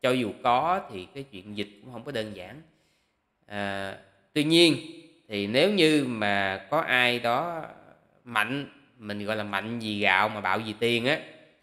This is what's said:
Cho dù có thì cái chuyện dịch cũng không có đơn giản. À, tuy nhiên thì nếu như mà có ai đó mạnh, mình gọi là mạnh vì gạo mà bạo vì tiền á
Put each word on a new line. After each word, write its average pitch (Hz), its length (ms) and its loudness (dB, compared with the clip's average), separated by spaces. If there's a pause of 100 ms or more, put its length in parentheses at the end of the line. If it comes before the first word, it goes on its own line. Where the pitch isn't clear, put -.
Cho 127 100 2
dù 120 200 0 (120)
có 156 480 2
thì 90 220 -10
cái 139 100 -12
chuyện 104 340 -14
dịch 101 100 -4 (140)
cũng 127 120 -18
không 113 100 -12
có 143 80 -10
đơn 107 240 -6
giản. 98 260 -16 (840)
À, 98 520 -6 (360)
tuy 151 100 2
nhiên 165 320 6 (520)
thì 101 200 -4
nếu 147 260 4
như 156 340 4
mà 101 640 -2
có 151 100 0
ai 123 400 2
đó 143 460 -2 (580)
mạnh, 123 460 -2 (280)
mình 104 280 -8
gọi 107 100 -2
là 104 80 -4
mạnh 104 360 -4
vì 107 200 -4
gạo 101 300 4
mà 107 120 -6
bạo 92 240 0
vì 107 140 -6
tiền 117 260 2
á 151 160 0 (420)